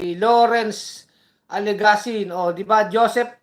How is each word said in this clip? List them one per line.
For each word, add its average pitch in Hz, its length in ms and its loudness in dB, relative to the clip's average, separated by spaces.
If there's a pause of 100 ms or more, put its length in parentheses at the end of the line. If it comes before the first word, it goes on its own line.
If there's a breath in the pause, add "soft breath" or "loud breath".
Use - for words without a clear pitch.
(180)
Lawrence 226 880 0 (420)
Alegasin. 208 840 0
O, 175 180 -2
di 180 160 -6
ba, 214 220 2
Joseph? 233 420 0 (120)